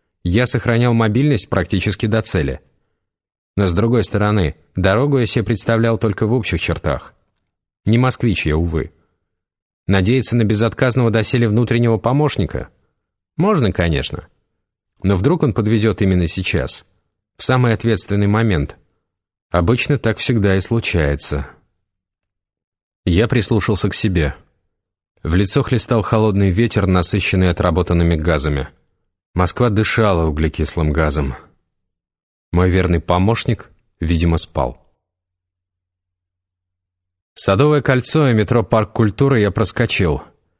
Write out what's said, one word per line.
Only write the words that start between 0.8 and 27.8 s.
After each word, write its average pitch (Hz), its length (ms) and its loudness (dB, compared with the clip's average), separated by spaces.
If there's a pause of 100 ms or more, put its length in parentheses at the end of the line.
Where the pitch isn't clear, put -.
мобильность 117 560 0
практически 95 560 -2
до 110 160 0
цели. 69 400 -4 (960)
Но, 98 100 2
с 85 60 0
другой 113 300 0
стороны, 104 520 0 (200)
дорогу 110 420 2
я 123 80 2
себе 110 180 -2
представлял 113 540 0
только 107 300 -2
в 110 60 -2
общих 104 280 -2
чертах. 78 520 -6 (720)
Не 110 120 2
москвич 123 480 0
я, 76 120 0
увы. 82 360 -4 (960)
Надеяться 107 480 0
на 117 80 2
безотказного 113 680 0
доселе 113 360 0
внутреннего 113 500 2
помощника? - 720 -2 (680)
Можно, 156 340 2
конечно. 82 560 -2 (760)
Но 98 120 2
вдруг 143 280 0
он 123 100 0
подведёт 107 480 0
именно 92 260 2
сейчас, - 600 -4 (500)
в - 60 -10
самый 123 300 2
ответственный 101 540 0
момент. 101 500 0 (720)
Обычно 117 460 0
так 110 200 -2
всегда 101 380 0
и 98 40 0
случается. 73 880 -2 (1600)
Я 92 220 2
прислушался 110 600 0
к - 40 -4
себе. 90 420 -2 (840)
В 80 140 -2
лицо 101 280 2
хлестал - 380 -2
холодный 101 480 0
ветер, 98 380 0
насыщенный 92 600 0
отработанными 85 640 0